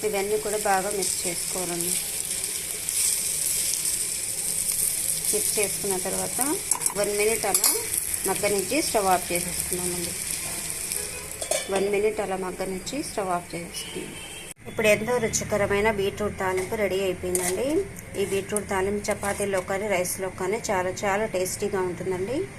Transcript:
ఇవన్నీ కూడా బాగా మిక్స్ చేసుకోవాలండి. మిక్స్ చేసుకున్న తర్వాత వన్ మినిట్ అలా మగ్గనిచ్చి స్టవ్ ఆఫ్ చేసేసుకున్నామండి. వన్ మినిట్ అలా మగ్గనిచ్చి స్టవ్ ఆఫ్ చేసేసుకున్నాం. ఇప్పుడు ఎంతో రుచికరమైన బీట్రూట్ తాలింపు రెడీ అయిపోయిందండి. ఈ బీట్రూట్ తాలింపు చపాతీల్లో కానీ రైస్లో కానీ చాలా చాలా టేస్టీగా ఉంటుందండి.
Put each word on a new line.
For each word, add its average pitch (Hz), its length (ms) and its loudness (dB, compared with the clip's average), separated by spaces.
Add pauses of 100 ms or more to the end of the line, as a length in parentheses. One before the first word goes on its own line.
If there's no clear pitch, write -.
ఇవన్నీ 202 380 2
కూడా 214 140 0 (120)
బాగా 190 260 4
మిక్స్ 185 280 0
చేసుకోవాలండి. 175 680 0 (3500)
మిక్స్ 208 240 2
చేసుకున్న 196 380 0 (100)
తర్వాత 185 360 -2 (580)
వన్ 202 200 4
మినిట్ 220 320 4
అలా - 180 4 (580)
మగ్గనిచ్చి 202 500 2 (100)
స్టవ్ 202 260 4
ఆఫ్ 180 180 2
చేసేసుకున్నామండి. 175 840 -2 (1600)
వన్ 196 220 2
మినిట్ 208 300 2
అలా 190 120 -2 (100)
మగ్గనిచ్చి 185 500 -4 (120)
స్టవ్ 185 280 -2
ఆఫ్ 175 160 -6
చేసేసుకున్నాం. - 600 -8 (560)
ఇప్పుడు 214 260 2
ఎంతో 220 180 0 (100)
రుచికరమైన 202 640 2 (120)
బీట్రూట్ 196 420 0
తాలింపు 185 400 0
రెడీ 190 260 2
అయిపోయిందండి. 185 600 0 (540)
ఈ 202 120 4
బీట్రూట్ 196 400 0
తాలింపు 202 340 2
చపాతీల్లో 202 540 0 (100)
కానీ 196 240 0
రైస్లో 180 340 0 (120)
కానీ 196 180 0 (100)
చాలా 185 220 2 (120)
చాలా 202 300 2
టేస్టీగా 185 560 0
ఉంటుందండి. 185 480 -2 (220)